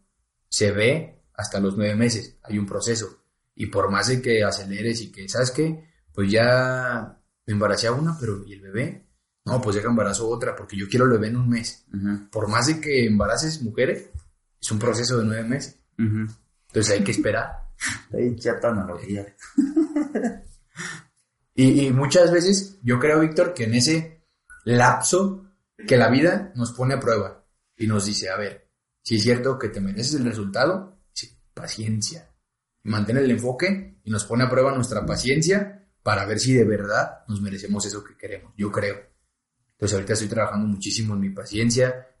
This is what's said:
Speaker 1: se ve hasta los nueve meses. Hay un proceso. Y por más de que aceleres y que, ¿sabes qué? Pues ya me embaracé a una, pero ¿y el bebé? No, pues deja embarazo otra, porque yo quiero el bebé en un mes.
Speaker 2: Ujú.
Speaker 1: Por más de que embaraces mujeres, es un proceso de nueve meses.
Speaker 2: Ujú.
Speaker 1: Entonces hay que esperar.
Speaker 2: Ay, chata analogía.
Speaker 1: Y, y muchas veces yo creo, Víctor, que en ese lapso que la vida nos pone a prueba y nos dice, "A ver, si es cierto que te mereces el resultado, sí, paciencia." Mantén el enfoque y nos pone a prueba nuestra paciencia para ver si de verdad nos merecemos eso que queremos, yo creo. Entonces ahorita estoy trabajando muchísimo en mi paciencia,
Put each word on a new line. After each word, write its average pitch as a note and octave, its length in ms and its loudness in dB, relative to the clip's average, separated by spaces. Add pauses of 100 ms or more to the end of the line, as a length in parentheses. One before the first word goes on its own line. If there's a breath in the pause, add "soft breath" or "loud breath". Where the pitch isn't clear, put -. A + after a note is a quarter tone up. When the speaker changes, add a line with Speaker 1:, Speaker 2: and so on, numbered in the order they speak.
(480)
Speaker 1:
se G2+ 240 2
ve C3 500 0 (120)
hasta G2+ 260 -6
los G2 160 0
nueve G#2 180 0
meses. A2+ 480 0
Hay G#2 160 -4
un G2+ 80 -2
proceso. G#2 580 -6 (300)
Y G#2 120 -6
por G2 240 0
más G2+ 180 0
de B2+ 120 0
que A2+ 240 2
aceleres G2+ 560 -4
y G#2 100 -12
que, F#2+ 180 -14
¿sabes B2+ 220 0
qué? D#3+ 380 -2 (240 loud breath)
Pues G2 180 0
ya B2 880 0 (280)
me A2 80 -4
embaracé G2+ 320 0
a A#2 60 2
una, D#3+ 280 -2
pero G2+ 240 -6
¿y G2+ 80 -18
el F#2+ 80 -20
bebé? G2+ 480 -8 (360)
No, A#2+ 160 0
pues G2+ 160 0
deja G#2 120 -2
embarazo A2 400 0
otra, A#2+ 260 -4
porque G2+ 220 -12
yo G2 120 -6
quiero B2+ 180 4
el B2 60 6
bebé G#2+ 160 2
en A#2+ 80 -2
un B2 120 0
mes. A#2 440 -4
Speaker 2:
Ujú. G2+ 380 -4
Speaker 1:
Por G#2+ 180 -4
más A#2+ 180 2
de D#3+ 140 0
que C#3 260 2
embaraces A#2 560 0
mujeres, B2 480 -2 (500)
es - 100 -8
un A2 80 -2
proceso A#2 400 0
de A2 60 2
nueve A2 200 -2
meses. C3+ 360 -6 (180)
Speaker 2:
Ujú. A2 340 -2 (360)
Speaker 1:
Entonces G#2+ 240 0
hay G2+ 120 2
que A#2+ 80 0
esperar. - 580 -2 (420 loud breath)
Speaker 2:
Ay, A2+ 240 -2
chata A#2 320 -2
analogía. G2 640 -4 (2250 loud breath)
Speaker 1:
Y, C3 320 6
y C3 60 2
muchas D#3 400 6
veces F#3 500 2
yo A#2+ 160 2
creo, D3+ 220 4
Víctor, D#3 340 2
que A#2 100 -4
en A2 100 0
ese D#3+ 500 0 (400)
lapso C#3 840 2 (400)
que C3 100 6
la A#2 120 6
vida E3+ 460 2
nos A#2+ 180 -4
pone B2+ 220 -2
a B2 60 -2
prueba G#2+ 440 -2 (320)
y A2 100 -2
nos G#2 200 2
dice, G2+ 240 -4
"A F#2+ 60 -4
ver, G2+ 340 -10 (320)
si A2+ 140 -2
es G2+ 60 2
cierto B2 360 2
que A2 100 -6
te G#2 120 -8
mereces G#2 340 -4
el C3 100 0
resultado, A2+ 720 -2 (140)
sí, - 160 -12 (240)
paciencia." A2 800 -6 (540)
Mantén G#2+ 340 0
el C3+ 120 4
enfoque B2+ 720 -2
y G#2+ 60 -6
nos G#2+ 140 -2
pone A#2+ 200 2
a A#2+ 60 0
prueba B2+ 240 4
nuestra A2+ 300 -2
paciencia D#3+ 840 0 (140)
para G2+ 220 0
ver G#2+ 160 -2
si B2+ 140 2
de A2+ 100 8
verdad G#2 640 0
nos G2+ 120 -4
merecemos G2 460 -4
eso G2+ 160 -8
que - 140 -20
queremos, G2 400 -14
yo G2+ 160 -4
creo. G2+ 240 -2 (760)
Entonces G2+ 220 -2
ahorita G2 200 -2
estoy G#2+ 140 -2
trabajando G#2+ 380 0
muchísimo G#2 480 -2
en G2 60 -2
mi G2 100 -2
paciencia, A#2 800 0 (120)